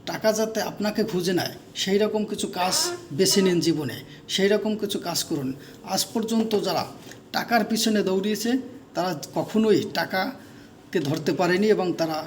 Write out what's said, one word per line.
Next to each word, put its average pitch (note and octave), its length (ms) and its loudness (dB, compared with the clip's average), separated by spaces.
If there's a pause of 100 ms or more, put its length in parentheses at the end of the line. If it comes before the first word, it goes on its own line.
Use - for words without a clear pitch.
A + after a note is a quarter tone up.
টাকা E3+ 260 0
যাতে A3 280 0
আপনাকে G#3 440 -2
খুঁজে F3 280 0
নেয়, E3+ 200 0 (220)
সেই G3 240 2
রকম G#3 260 0
কিছু G3+ 220 -4
কাজ F3+ 280 -2 (380)
বেছে F#3 300 4
নিন F3+ 180 4
জীবনে, D3 340 0 (340)
সেই G3 200 4
রকম G#3+ 280 2
কিছু G3+ 220 -4
কাজ E3 260 -4
করুন। C3+ 280 -4 (320)
আজ F#3 300 -2
পর্যন্ত A3 460 0
যারা E3 260 0 (460)
টাকার G#3+ 320 2
পিছনে A3 380 2
দৌড়িয়েছে G3+ 500 0 (420)
তারা E3+ 280 -2 (120)
কখনোই G#3+ 500 4 (100)
টাকাকে - 1080 -4
ধরতে D3+ 320 0
পারেনি F3+ 340 2
এবং F#3 260 4
তারা D#3+ 340 -2